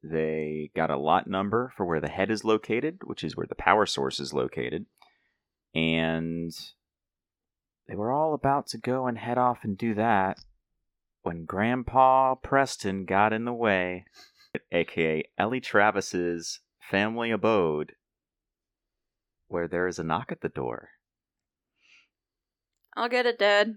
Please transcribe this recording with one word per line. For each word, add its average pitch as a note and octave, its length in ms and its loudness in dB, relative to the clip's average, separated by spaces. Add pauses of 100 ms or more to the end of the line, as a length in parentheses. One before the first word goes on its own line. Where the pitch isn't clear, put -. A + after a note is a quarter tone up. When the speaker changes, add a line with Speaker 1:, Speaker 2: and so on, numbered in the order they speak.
Speaker 1:
They D#2 720 -4
got D#2+ 140 0
a D2 80 -2
lot D#2 300 2
number G2+ 480 -2
for G2 100 -4
where E2 140 0
the D2+ 100 -4
head F#2+ 220 -2
is G#2+ 140 -4
located, A#2 580 0
which - 200 -10
is D#2 120 -6
where D#2+ 120 -6
the - 80 -10
power G2+ 300 4
source C2+ 340 -4
is C#2+ 140 -8
located. B1+ 520 -4 (920)
And E2 760 -2 (1400)
they - 80 -10
were G#2 160 -2
all D3+ 220 0
about C#3 340 0
to A#2 100 -10
go B2+ 300 -2
and A#2+ 100 -4
head A#2 200 -2
off B2 260 2
and G2+ 140 -4
do A#2 180 -2
that G2+ 420 2 (880)
when E2+ 220 -6
Grandpa C3 920 4
Preston G#2 680 0
got G#2 280 4
in A2 100 -2
the A#2+ 100 -4
way, F#2 520 0 (680)
A E2+ 140 2
K - 180 -2 (340)
A - 40 0
Ellie A#2 180 0
Travis's F#2+ 1000 0 (180)
family A2+ 500 -2
abode, F#2 640 2 (1600)
where E2+ 180 -4
there F2 180 -2
is F2 140 -4
a E2+ 40 -4
knock D#2+ 280 -4
at E3 80 -10
the - 100 -6
door. A#1+ 400 -8 (2000)
Speaker 2:
I'll A#3 140 -2
get B3 160 0
it, A#3+ 120 0
Dad. G#3 400 4